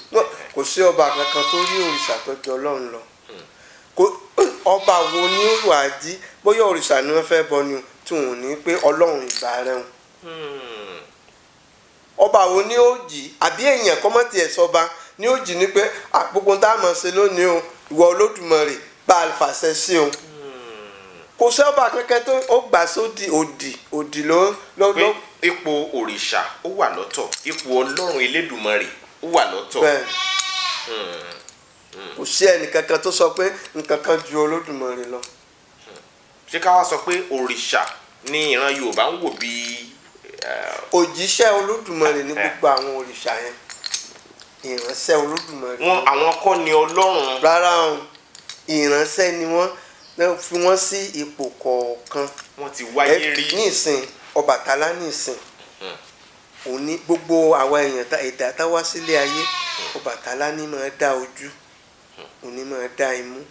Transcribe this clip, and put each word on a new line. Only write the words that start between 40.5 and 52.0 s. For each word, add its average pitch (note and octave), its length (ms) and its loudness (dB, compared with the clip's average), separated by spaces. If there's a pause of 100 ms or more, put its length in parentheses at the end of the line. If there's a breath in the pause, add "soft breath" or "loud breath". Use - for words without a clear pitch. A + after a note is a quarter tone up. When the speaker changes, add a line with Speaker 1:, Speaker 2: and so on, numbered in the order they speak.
Speaker 1:
Òjíṣẹ́ F3+ 600 2
Olódùmarè F3 720 0
ni C#3 80 -6
Speaker 2:
Eh. C#3+ 40 -6
Speaker 1:
gbogbo G#2 320 0
àwọn C3+ 300 0
òrìṣà B2 360 -8 (100)
yẹn. A#2+ 100 -10 (1080)
Ìránṣẹ́ B2+ 560 -2
Olódùmarè. D3 600 -6
Speaker 2:
Wọn, F3+ 260 2
àwọn C#3+ 280 4 (100)
kọ́ F#3+ 200 2
ni D#3 80 0
Ọlọ́run. D#3 720 2
Speaker 1:
Rárá F3 320 6 (180)
o. D3 60 -4 (680)
Ìránṣẹ́ D3+ 680 2
ni E3+ 140 -4
wọ́n, F3 240 2 (480 loud breath)
wọ́n F3 200 2
fi - 180 -10
wọ́n F3+ 220 4
sí F#3+ 220 -2 (220)
ipò D3 220 -10 (160)
kọ̀ọ̀kan. B2 680 -4 (320)